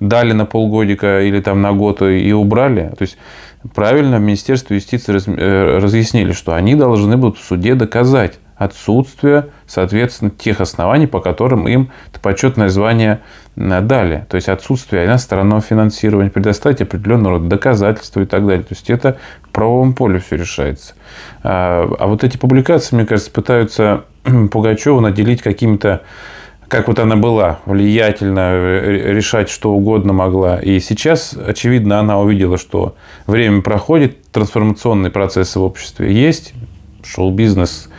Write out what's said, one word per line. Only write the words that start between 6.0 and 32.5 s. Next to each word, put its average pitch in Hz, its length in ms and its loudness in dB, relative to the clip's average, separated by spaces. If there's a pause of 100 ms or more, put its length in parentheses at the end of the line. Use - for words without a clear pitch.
что 82 220 -6
они 95 200 2
должны 117 440 4
будут 123 200 0
в - 60 -20
суде 92 300 0
доказать 123 640 0 (220)
отсутствие, 135 840 0 (200)
соответственно, 104 640 -2
тех - 300 -4
оснований, 104 460 0
по - 140 -2
которым 107 460 0
им 131 240 0 (200)
это - 100 -20
почетное 104 480 0
звание, 107 520 2 (360)
м, 95 320 0
дали. 92 400 0
То - 60 -6
есть 92 160 -2
отсутствие 95 560 -2
иностранного 104 560 0
финансирования, 107 680 0
предоставить 107 540 0
определенного 101 540 0
рода 85 120 -2
доказательства 101 720 0
и 98 60 0
так 101 200 0
далее. 92 160 0
То - 120 -14
есть - 160 -8
это 127 260 0 (280)
в - 40 -20
правовом 127 460 0
поле 107 240 0
все - 180 -6
решается. 73 560 -6 (500)
А, 90 560 0
а - 80 -2
вот 104 160 0
эти 127 140 0
публикации, 131 600 2
мне 113 100 2
кажется, 107 240 -2
пытаются 113 760 0 (200)
<clears throat> 117 260 2
Пугачеву 113 500 2
наделить 107 400 0
какими-то, 104 640 0 (640)
как - 200 -2
вот 110 100 0
она 110 180 2
была, 104 480 2
влиятельна, 101 880 0
э, 92 280 0 (100)
ре-, 101 240 0
решать 104 340 0
что - 240 -2
угодно 101 400 2
могла. 92 480 0
И 95 200 0
сейчас, 156 540 -2
очевидно, 104 640 0
она 107 220 0
увидела, 95 380 2